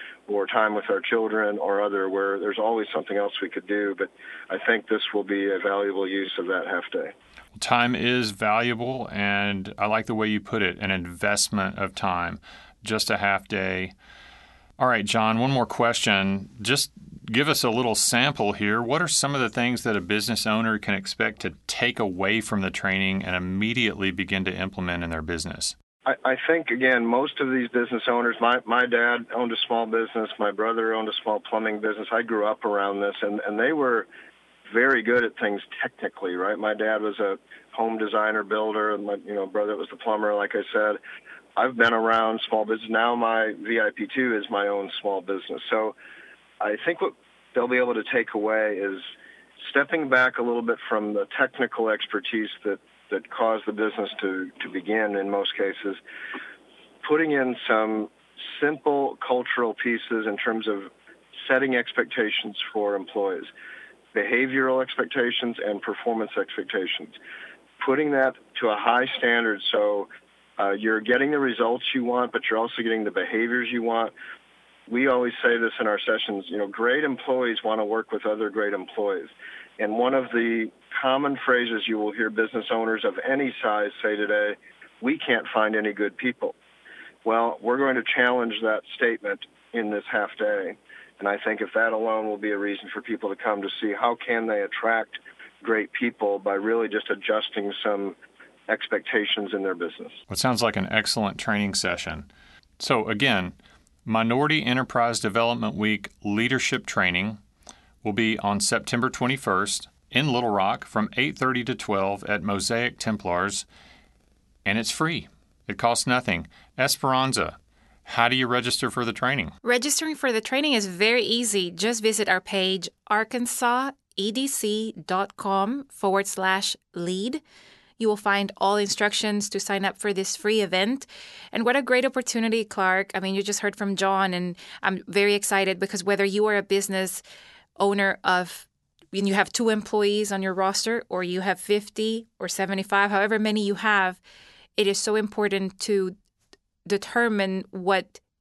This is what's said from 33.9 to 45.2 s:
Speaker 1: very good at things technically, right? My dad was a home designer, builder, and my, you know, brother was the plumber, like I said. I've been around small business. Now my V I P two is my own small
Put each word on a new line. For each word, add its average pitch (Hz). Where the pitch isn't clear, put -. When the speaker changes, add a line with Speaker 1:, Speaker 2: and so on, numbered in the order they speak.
Speaker 1:
very 123
good 120
at 110
things 104
technically, -
right? 95
My 107
dad 110
was 104
a 98
home 113
designer, 107
builder, 107
and 101
my, 101
you 104
know, 98
brother 104
was 85
the -
plumber, 107
like 101
I 104
said. 107
I've 123
been 117
around 113
small 110
business. 110
Now 117
my 113
V 113
I 107
P 104
two 123
is 104
my 101
own 101
small 98